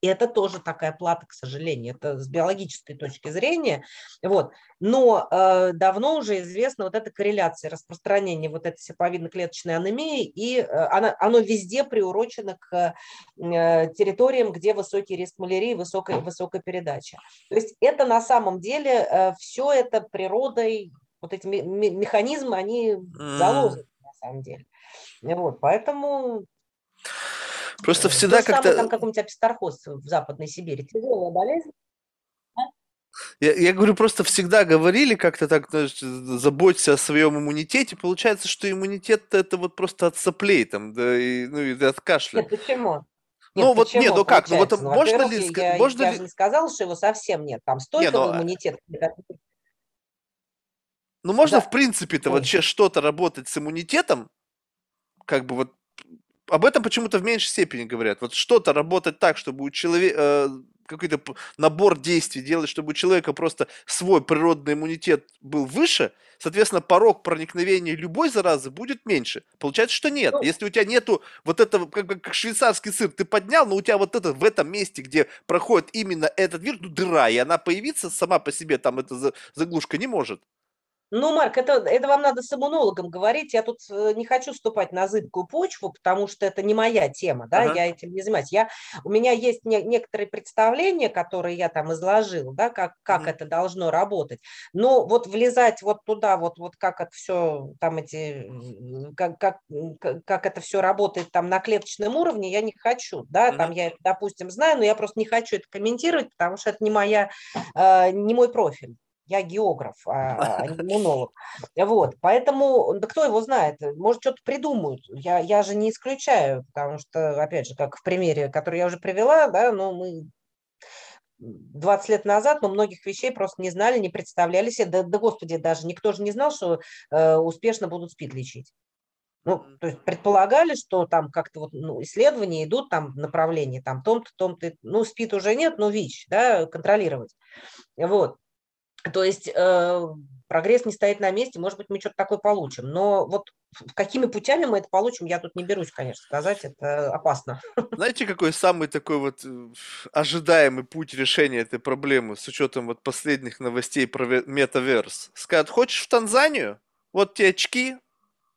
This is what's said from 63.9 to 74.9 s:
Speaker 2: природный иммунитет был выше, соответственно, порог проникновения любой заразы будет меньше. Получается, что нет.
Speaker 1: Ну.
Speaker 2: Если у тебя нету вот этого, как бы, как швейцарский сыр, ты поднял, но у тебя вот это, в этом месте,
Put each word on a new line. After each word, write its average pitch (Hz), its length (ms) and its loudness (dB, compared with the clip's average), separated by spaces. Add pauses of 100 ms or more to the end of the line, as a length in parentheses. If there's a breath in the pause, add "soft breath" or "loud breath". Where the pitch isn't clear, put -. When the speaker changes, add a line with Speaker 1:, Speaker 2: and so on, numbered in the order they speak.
Speaker 2:
природный 151 500 0
иммунитет 156 540 -2 (120)
был 139 260 -4
выше, 180 460 0 (260 soft breath)
соответственно, 185 440 0
порог 202 420 6
проникновения 170 720 -2
любой 180 340 -2
заразы 165 400 0
будет 226 360 -10
меньше. 156 380 -2 (140)
Получается, 220 380 0
что 302 140 -4
нет. 277 260 0
Speaker 1:
Ну. 285 60 -2
Speaker 2:
Если 165 240 -2
у 202 40 -6
тебя 214 140 2
нету 220 380 0 (220 loud breath)
вот 160 160 0
этого, 202 260 4
как 190 200 -6
бы, 196 100 -6
как - 180 -10
швейцарский 220 580 0
сыр, 190 180 0
ты - 140 -4
поднял, 226 420 2
но 196 100 0
у 196 60 -2
тебя 208 160 2
вот 202 180 0
это, 175 180 0
в 135 100 0
этом 165 260 2
месте, 190 320 -6